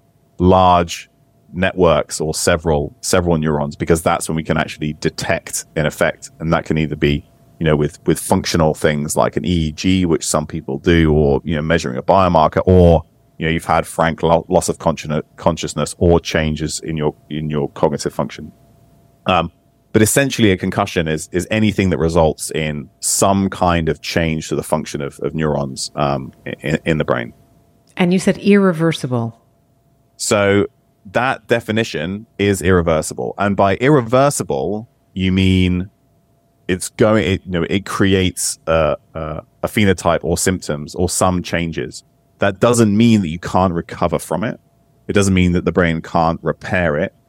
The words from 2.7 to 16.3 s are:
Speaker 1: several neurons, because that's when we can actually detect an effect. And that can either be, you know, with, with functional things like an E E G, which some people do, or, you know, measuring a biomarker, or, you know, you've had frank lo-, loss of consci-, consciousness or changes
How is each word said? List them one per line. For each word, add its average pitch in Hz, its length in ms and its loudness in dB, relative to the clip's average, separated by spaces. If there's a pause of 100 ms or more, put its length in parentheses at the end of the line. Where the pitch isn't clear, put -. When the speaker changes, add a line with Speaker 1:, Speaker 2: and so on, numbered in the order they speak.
Speaker 1:
several 87 360 2
neurons, 76 380 -2
because 80 260 2
that's - 260 0
when 82 80 -4
we 80 80 -4
can 80 140 -2
actually 76 360 -4
detect - 720 -6 (100)
an 78 100 -2
effect. - 540 -4
And 82 120 -4
that 80 140 0
can 78 140 -2
either 76 160 -2
be, 73 340 -2 (300)
you 85 60 -4
know, 76 100 4
with, 73 320 -4
with 82 120 0
functional 85 540 0
things 76 420 -2
like 62 220 -2
an - 80 -4
E 82 220 0
E 76 40 -4
G, 92 360 0
which 82 180 0
some 78 220 -2
people 73 320 -8
do, 82 340 4
or, 71 300 2
you 80 120 -4
know, 73 60 -2
measuring 78 360 -2
a 65 40 -6
biomarker, 85 640 4
or, 87 380 6 (340)
you 80 80 -4
know, 80 60 0
you've 82 140 -2
had 82 200 2
frank 80 380 -2
lo-, 82 260 2
loss 85 180 2
of 82 120 -4
consci-, 76 420 -2 (140)
consciousness 80 640 -4
or 85 200 4
changes 78 600 -4